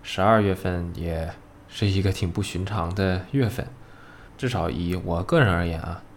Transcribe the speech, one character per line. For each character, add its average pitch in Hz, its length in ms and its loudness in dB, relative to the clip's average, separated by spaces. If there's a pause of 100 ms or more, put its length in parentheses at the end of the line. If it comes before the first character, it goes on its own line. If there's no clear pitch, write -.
十 - 180 -4
二 107 200 6
月 98 120 4
份 87 400 -4
也 82 380 -4 (380)
是 - 180 0
一 95 140 2
个 95 100 4
挺 92 180 -2
不 98 140 -2
寻 90 220 -4
常 87 280 -2
的 95 280 2 (100)
月 135 160 2
份， - 180 -4 (720)
至 127 120 -2
少 85 200 0
以 87 260 -2
我 87 280 -2
个 165 160 2
人 117 100 6
而 85 160 2
言 82 140 -2
啊， 85 240 -8 (140)